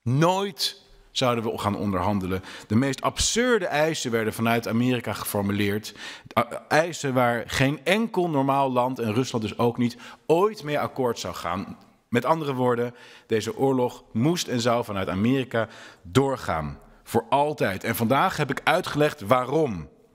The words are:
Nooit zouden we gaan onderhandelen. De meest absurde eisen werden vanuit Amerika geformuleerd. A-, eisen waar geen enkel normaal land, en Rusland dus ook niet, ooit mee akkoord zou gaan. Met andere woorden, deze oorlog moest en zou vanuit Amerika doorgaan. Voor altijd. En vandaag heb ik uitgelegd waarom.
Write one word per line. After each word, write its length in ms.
Nooit 800
zouden 320
we 140
gaan 180
onderhandelen. 680
De 80
meest 260
absurde 640
eisen 460
werden 220
vanuit 340
Amerika 460
geformuleerd. 840
A-, 300
eisen 460
waar 340
geen 380
enkel 440
normaal 420
land, 280
en 140
Rusland 300
dus 140
ook 200
niet, 200
ooit 380
mee 160
akkoord 400
zou 140
gaan. 440
Met 160
andere 280
woorden, 420
deze 300
oorlog 540
moest 360
en 140
zou 220
vanuit 260
Amerika 580
doorgaan. 760
Voor 260
altijd. 540
En 120
vandaag 420
heb 120
ik 140
uitgelegd 580
waarom. 680